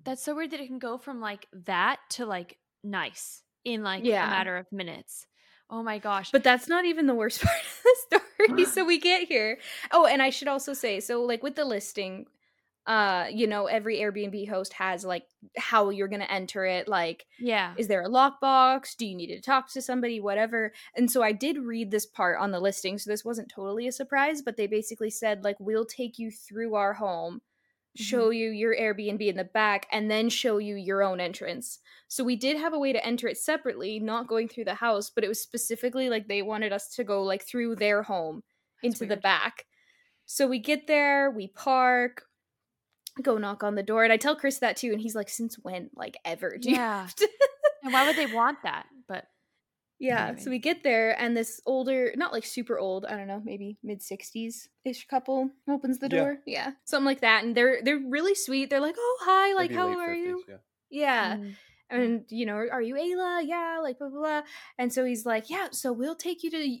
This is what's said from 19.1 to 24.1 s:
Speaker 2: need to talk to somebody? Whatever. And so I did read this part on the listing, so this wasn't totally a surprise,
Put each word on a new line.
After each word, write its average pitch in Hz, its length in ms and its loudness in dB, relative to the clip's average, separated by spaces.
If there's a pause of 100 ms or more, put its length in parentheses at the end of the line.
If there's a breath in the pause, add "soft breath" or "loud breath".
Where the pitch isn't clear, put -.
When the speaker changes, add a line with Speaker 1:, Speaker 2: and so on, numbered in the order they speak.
Speaker 2:
need 175 120 -8
to - 140 -10
talk 262 300 0
to 262 100 -6
somebody? 240 380 -2
Whatever. 220 520 0 (240 loud breath)
And 240 140 4
so 247 120 4
I 220 100 6
did 277 260 -2
read 233 340 -4
this 208 140 0
part 180 340 0
on 202 120 0
the 180 80 -2
listing, 196 380 -2
so 202 120 -8
this 208 140 -4
wasn't 226 260 -8
totally 208 380 -6
a 254 40 -6
surprise, 285 500 0